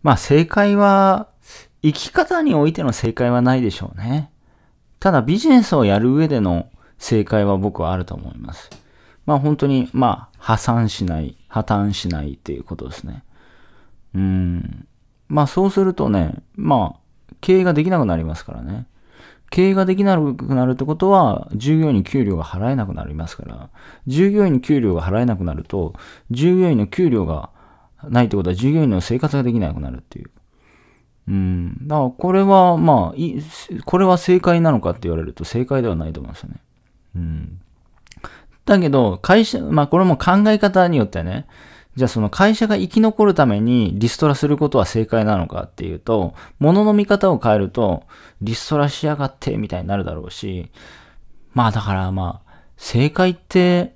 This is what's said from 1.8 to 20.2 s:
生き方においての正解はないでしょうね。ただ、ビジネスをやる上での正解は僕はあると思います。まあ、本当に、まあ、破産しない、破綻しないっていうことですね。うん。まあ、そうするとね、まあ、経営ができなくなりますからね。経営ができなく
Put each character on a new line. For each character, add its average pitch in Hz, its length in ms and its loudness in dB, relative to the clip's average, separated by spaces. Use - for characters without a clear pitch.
生 156 100 2
き - 180 -10
方 349 320 0
に 269 140 2
お 147 100 4
い 160 60 0
て 160 100 -6
の 160 100 -2
正 113 200 -2
解 123 180 0
は 123 100 2
な 127 140 2
い 131 80 0
で 110 80 0
し - 120 -12
ょ - 120 -10
う 90 40 -14
ね。 131 340 -6
た 190 140 2
だ、 143 100 2
ビ 151 160 -2
ジ 285 100 0
ネ 254 140 8
ス 190 140 -2
を 131 80 4
や 98 140 4
る 120 140 2
上 156 140 2
で 143 140 -2
の 87 280 -2
正 110 260 -2
解 104 200 0
は 101 120 0
僕 95 260 -4
は 82 100 -2
あ 92 40 -2
る 90 80 -6
と - 120 -12
思 - 160 -14
い - 60 -18
ま - 140 -14
す。 - 180 -20
ま 151 80 2
あ、 139 40 2
本 147 180 0
当 147 120 0
に、 131 240 0
ま 120 400 -2
あ、 - 60 -20
破 110 200 -2
産 117 300 0
し - 160 -6
な 82 160 -4
い、 69 160 -10
破 - 140 -4
綻 101 320 -2
し - 160 -8
な 78 160 -6
い 73 80 -10
っ - 40 -14
て - 160 -12
い 65 60 -8
う - 60 -16
こ - 100 -12
と 65 140 -14
で - 60 -14
す - 100 -18
ね。 - 180 -14
う 95 40 -4
ん。 92 720 -4
ま 151 140 0
あ、 143 40 2
そ 185 200 0
う 196 40 2
す 196 120 0
る 185 120 0
と 135 140 -2
ね、 92 340 -2
ま 127 400 -2
あ、 - 440 -20
経 185 200 2
営 180 40 0
が 175 100 2
で 151 100 2
き 180 60 0
な 180 100 2
く 131 60 2
な 90 100 0
り 80 80 -4
ま 78 100 -6
す - 100 -14
か - 100 -14
ら 58 80 -12
ね。 101 240 -10
経 185 200 2
営 196 40 2
が 190 100 2
で 190 100 0
き 190 80 0
な 196 140 4
く 147 360 -2